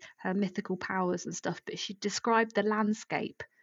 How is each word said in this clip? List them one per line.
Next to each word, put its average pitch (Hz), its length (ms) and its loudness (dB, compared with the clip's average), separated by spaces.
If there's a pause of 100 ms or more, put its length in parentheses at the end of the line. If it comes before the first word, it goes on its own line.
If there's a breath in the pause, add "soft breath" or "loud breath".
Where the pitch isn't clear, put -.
(180 loud breath)
her 185 160 -2
mythical 190 420 0
powers 180 480 0
and 170 100 -6
stuff, - 300 -4
but - 140 -8
she - 160 -6
described 226 600 2
the 202 80 4
landscape 214 800 0 (200 soft breath)